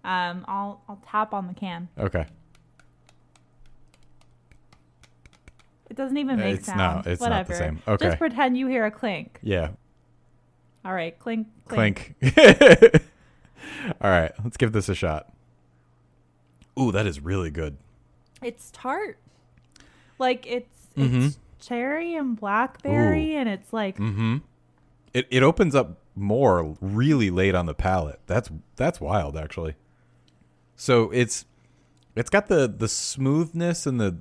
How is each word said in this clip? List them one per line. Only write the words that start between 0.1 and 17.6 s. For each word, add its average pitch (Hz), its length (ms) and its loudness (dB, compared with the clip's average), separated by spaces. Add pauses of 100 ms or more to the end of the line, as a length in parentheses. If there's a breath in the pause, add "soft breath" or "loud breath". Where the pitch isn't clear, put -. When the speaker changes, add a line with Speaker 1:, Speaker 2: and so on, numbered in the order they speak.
Speaker 1:
I'll, 202 400 -8
I'll 202 180 -18
tap 214 260 -4
on 196 140 -6
the 185 80 -12
can. 175 340 -10 (100)
Speaker 2:
Okay. 90 280 -4 (3750)
Speaker 1:
It 220 60 -14
doesn't 269 200 -4
even 262 220 -2
make 196 200 0
Speaker 2:
It's - 100 -10
not, 190 80 -4
Speaker 1:
sound. 185 300 0
Speaker 2:
it's 87 140 -4
Speaker 1:
Whatever. 233 180 -2
Speaker 2:
not 190 80 -4
the 87 80 -8
same. 78 320 -6
Okay. 107 200 0
Speaker 1:
Just 82 120 0
pretend 262 400 0
you 262 80 -2
hear 254 200 -2
a 214 40 -2
clink. 208 520 -8
Speaker 2:
Yeah. 87 280 -2 (1120)
Speaker 1:
All 190 80 -8
right, 170 260 -6
clink, 220 280 -6 (200)
clink. 107 540 -2
Speaker 2:
Clink. 131 160 2
<laughs> 226 680 10 (1000 loud breath)
All 101 100 2
right, 85 220 2 (100)
let's 117 140 -8
give 113 160 0
this 104 160 -2
a 95 60 -2
shot. 78 380 -4 (1500)
Ooh, 127 140 2
that 104 140 0
is 73 140 -6
really 87 300 -4
good. 73 260 -8 (680)